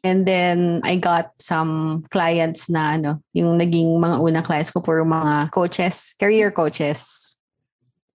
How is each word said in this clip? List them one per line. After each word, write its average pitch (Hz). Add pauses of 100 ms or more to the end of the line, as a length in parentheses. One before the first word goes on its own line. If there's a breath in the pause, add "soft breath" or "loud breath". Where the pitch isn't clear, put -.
And 185
then, 175
I 180
got 170
some 160
clients 165
na, 156
ano, 151
yung 170
naging 170
mga 165
unang 160
clients 156
ko, 170
puro 160
mga 156
coaches, 180
career 208
coaches. 151 (800)